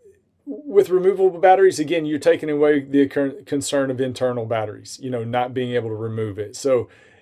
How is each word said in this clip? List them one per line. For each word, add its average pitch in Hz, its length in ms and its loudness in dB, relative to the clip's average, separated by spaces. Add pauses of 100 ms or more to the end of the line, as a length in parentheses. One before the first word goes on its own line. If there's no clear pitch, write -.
(460)
with 277 440 0
removable 185 500 2
batteries, 185 400 6
again, 156 260 -2
you're 151 140 -4
taking 165 300 0
away 147 320 2
the 139 260 2
cur-, 139 380 -4
concern 139 440 -4
of 127 120 -4
internal 123 440 -4
batteries, 110 560 -6
you 131 80 -10
know, 120 140 -6
not 123 300 -4
being 123 200 -4
able 113 140 -2
to 110 80 -8
remove 110 420 -6
it. 104 200 -10
So, 127 320 0 (320)